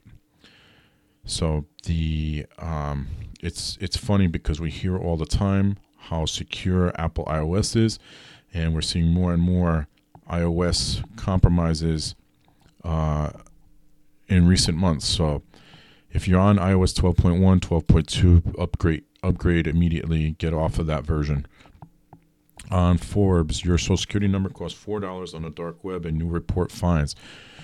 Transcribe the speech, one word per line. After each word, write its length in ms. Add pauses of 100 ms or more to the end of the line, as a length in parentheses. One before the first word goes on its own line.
(1300)
So 400 (180)
the, 600 (120)
um, 500 (320)
it's, 400
it's 160
funny 320
because 320
we 100
hear 260
all 200
the 100
time 500 (200)
how 280
secure 760
Apple 280
I 140
O 140
S 220
is, 220 (560)
and 180
we're 80
seeing 280
more 240
and 100
more 460 (380)
I 160
O 200
S 400 (140)
compromises, 1000 (720)
uh, 460 (1000)
in 180
recent 320
months. 280
So 360 (680)
if 180
you're 120
on 180
I 140
O 100
S 100
twelve 240
point 240
one, 200
twelve 260
point 220
two, 340 (160)
upgrade, 460 (180)
upgrade 460
immediately, 640
get 200
off 280
of 60
that 180
version. 420 (1200)
On 280
Forbes, 640
your 140
social 180
security 320
number 220
costs 280
four 200
dollars 360
on 80
the 80
dark 340
web, 200
a 60
new 180
report 440
finds. 420 (500)